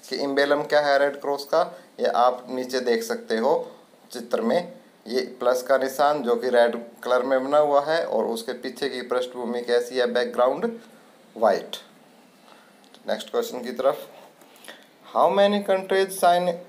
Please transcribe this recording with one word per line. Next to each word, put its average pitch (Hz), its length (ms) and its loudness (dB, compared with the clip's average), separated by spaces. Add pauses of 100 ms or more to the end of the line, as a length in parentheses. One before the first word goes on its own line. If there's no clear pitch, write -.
कि 131 140 -6
एम्बलम 143 400 2
क्या 147 180 2
है 143 180 4
रेड 143 220 2
क्रॉस 139 240 -4
का, 170 300 0 (260)
ये 120 60 2
आप 123 440 2
नीचे 127 300 -4
देख 117 220 2
सकते 113 340 -4
हो 131 340 0 (420)
चित्र 117 280 -4
में, 143 320 0 (340)
ये 123 140 -2
प्लस 127 420 -2
का 135 160 2
निशान 143 440 0
जो 117 140 2
कि 127 120 -4
रेड 117 360 2 (180)
कलर 123 200 2
में 131 220 0
बना 143 140 2
हुआ 143 260 4
है, 165 220 0
और 113 180 0
उसके 113 280 -6
पीछे 131 360 -8
की 123 140 -6
पृष्ठभूमि 123 580 -4
कैसी 120 360 0
है? 123 100 2
बैकग्राउंड 123 720 0 (580)
वाइट। 104 400 0 (1300)
नेक्स्ट - 220 -6
क्वेश्चन 120 280 -4
की 117 140 -8
तरफ, 131 260 0 (1160)
"How 147 160 4
many 202 380 4
countries 190 540 0
sign 175 280 4 (160)